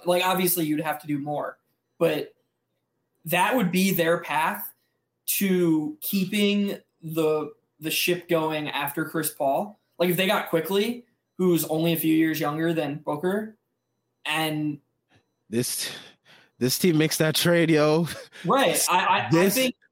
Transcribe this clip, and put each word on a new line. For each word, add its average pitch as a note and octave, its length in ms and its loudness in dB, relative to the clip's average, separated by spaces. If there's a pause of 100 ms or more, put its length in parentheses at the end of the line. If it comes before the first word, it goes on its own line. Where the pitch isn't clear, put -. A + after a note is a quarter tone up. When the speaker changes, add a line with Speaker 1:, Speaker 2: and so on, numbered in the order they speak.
Speaker 1:
like, F3+ 180 2
obviously F3+ 400 0
you'd D3+ 160 0
have D#3 220 -4
to - 40 -16
do D3 120 -2
more, C#3 400 -6 (400)
but - 360 -2 (920)
that F3+ 300 2
would F#3 160 2
be F#3 180 2
their E3 280 2
path E3 520 -4 (560)
to E3+ 760 2
keeping G3+ 760 0 (260)
the, D#3 500 -2 (280)
the D#3 100 -6
ship F3 380 -2
going D#3 400 0
after D3+ 380 -4
Chris D#3 240 -4
Paul. E3+ 480 -2 (200)
Like, F3+ 120 2
if E3+ 80 2
they F#3+ 80 2
got G3 240 -2
Quickley, G3+ 560 -2 (320)
who's F3 260 2
only D#3+ 300 0
a - 20 0
few D#3+ 180 0
years D#3+ 240 2
younger D#3 360 -2
than D3 220 -2
Booker, F#3 600 -4 (720)
and D3+ 520 -2 (720)
Speaker 2:
This, - 400 -4 (680)
this B2 200 0
team E3+ 180 2
makes D#3 220 2
that D#3 160 2
trade, E3+ 360 2
yo. D3+ 380 4 (360)
Speaker 1:
Right. B3+ 280 2
Speaker 2:
This, - 160 0
Speaker 1:
I, F3 100 2
I, F#3+ 320 0
Speaker 2:
this F3 260 4
Speaker 1:
I C4 40 2
think, C4 140 0 (180)